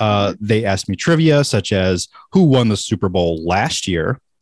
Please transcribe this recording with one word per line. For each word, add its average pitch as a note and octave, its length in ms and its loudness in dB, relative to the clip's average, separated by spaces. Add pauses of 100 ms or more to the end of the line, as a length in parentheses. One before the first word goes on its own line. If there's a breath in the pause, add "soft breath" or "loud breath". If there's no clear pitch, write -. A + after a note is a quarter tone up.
uh, G2+ 400 0
they G#2+ 240 0
asked G2 240 -2
me F#2+ 80 -4
trivia D#3 480 2
such - 260 -2
as F#2 380 0 (240 loud breath)
who F#3+ 120 4
won C3 260 4
the G2+ 80 0
Super G2+ 320 -4
Bowl E2+ 360 -2
last G#2 400 -2
year. E2+ 320 -2 (240)